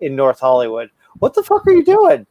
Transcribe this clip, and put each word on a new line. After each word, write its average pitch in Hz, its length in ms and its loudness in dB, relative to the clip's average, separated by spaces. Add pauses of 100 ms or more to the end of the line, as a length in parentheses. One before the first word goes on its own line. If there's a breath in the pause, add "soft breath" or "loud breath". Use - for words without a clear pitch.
in 139 140 -8
North 135 240 -2
Hollywood. 117 500 -2 (300 soft breath)
What - 140 -2
the 403 100 -2
fuck 403 240 -2
are 392 40 4
you 349 120 4
doing? 349 480 2